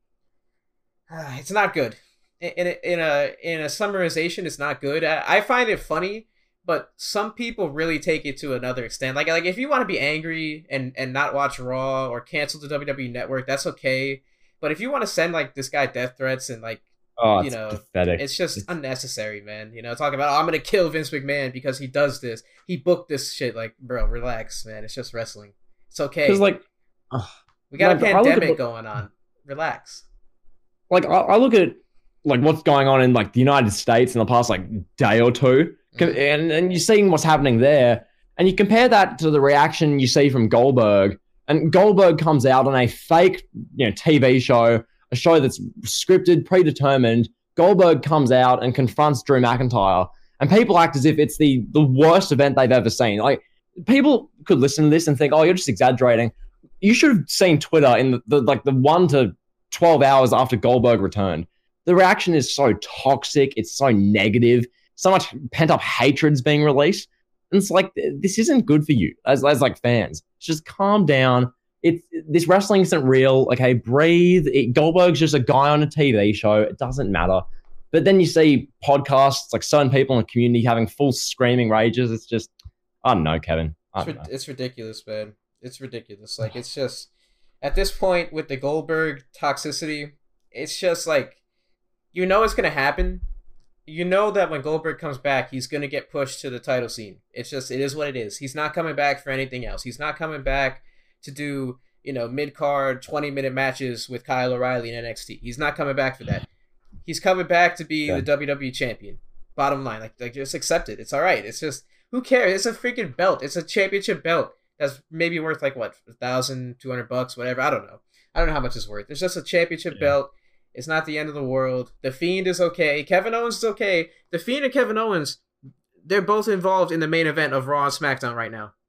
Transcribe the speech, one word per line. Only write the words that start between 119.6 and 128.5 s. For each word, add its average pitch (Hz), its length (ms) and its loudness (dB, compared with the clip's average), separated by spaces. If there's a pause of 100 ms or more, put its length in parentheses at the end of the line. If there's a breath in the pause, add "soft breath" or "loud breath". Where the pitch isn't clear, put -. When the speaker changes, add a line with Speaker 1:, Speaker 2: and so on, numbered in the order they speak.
Speaker 2:
Yeah. 147 120 -4
Speaker 1:
belt. 143 240 -2 (440)
It's 131 140 -16
not 160 160 -4
the 151 140 -8
end 151 100 -8
of 147 60 -14
the 143 100 -8
world. 127 560 -4
The 135 100 -6
Fiend 180 360 -4
is 180 120 -4
okay. 165 440 -2
Kevin 190 320 -2
Owens 233 240 -4
is - 60 -10
okay. 202 440 -2 (220 soft breath)
The 170 80 -8
Fiend 269 260 -6
and 254 80 -4
Kevin 226 240 -2
Owens, 202 420 -4 (640)
they're 190 200 -2
both 208 260 -2
involved 185 420 0
in 165 100 -4
the 160 60 -4
main 165 200 -2
event 147 260 -2
of 131 160 -4
Raw 143 160 -2
and 139 80 -2
SmackDown 131 420 -6
right 113 160 -8